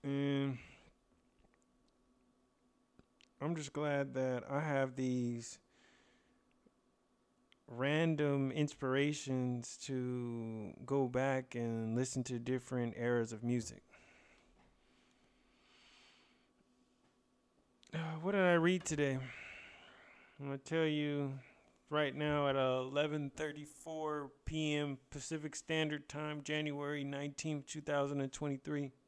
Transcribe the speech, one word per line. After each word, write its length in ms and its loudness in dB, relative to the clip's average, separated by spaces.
And 540 2
I'm 160 0
just 160 -6
glad 440 0
that 340 0
I 100 0
have 360 0
these 640 -2
random 840 2
inspirations 1300 0
to 920 -4
go 220 4
back 480 0
and 400 0
listen 280 2
to 140 -2
different 600 0
eras 340 2
of 120 -8
music. 380 0
Uh, 40 -2
what 100 0
did 100 4
I 120 8
read 320 6
today? 340 2
I'm 60 -8
gonna 120 -4
tell 280 0
you 480 0
right 260 2
now 320 2
at 80 4
eleven 800 2
thirty-four 960 -6
P 300 0
M 220 0
Pacific 440 -6
Standard 540 -2
Time, 340 -6
January 600 -2
nineteenth, 640 -4
two 140 -8
thousand 400 0
and 100 -2
twenty-three. 600 -4